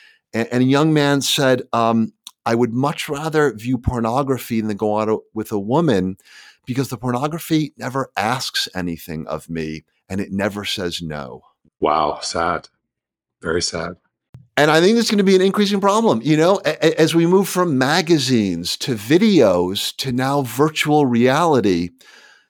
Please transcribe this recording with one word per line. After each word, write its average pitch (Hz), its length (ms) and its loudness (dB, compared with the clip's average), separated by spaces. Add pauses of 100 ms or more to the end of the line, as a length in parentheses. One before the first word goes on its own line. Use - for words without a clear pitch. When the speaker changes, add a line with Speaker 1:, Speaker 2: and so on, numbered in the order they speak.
(320)
Speaker 1:
A-, 113 220 -2
and 127 80 2
a 127 40 2
young 147 280 4
man 143 280 2
said, 131 400 0 (100)
um, 113 400 2 (320)
"I 117 100 0
would 117 180 0
much 135 360 -4
rather 151 440 0
view 117 260 -4
pornography 120 840 -2
than 107 160 -2
go 107 200 -2
out 107 120 0
o-, 110 160 0 (100)
with 107 160 -8
a 107 80 -4
woman 101 600 0 (480)
because 127 220 -4
the 120 100 -10
pornography 151 800 -4
never 127 400 -6
asks 117 600 -4
anything 85 500 -8
of 78 240 -8
me 78 320 -8 (260)
and 95 120 -6
it 90 100 -8
never 98 340 -4
says 87 380 -6
no." 71 400 -12 (380)
Speaker 2:
Wow, 76 420 0
sad. 85 460 -4 (720)
Very 85 180 -2
sad. 85 360 -6 (640)
Speaker 1:
And 147 120 4
I 156 100 4
think 202 160 6
it's 233 140 0
gonna 202 120 2
be 190 140 6
an 185 60 4
increasing 196 400 0
problem. 202 400 2
You 151 160 4
know, 180 260 4
a-, 151 220 0
a-, 160 120 2
as 160 160 2
we 170 120 4
move 185 200 4
from 175 300 0
magazines 131 1000 0
to 135 160 -6
videos 107 1000 2
to 135 160 -6
now 135 280 -2
virtual 147 640 0
reality, 120 840 2 (600)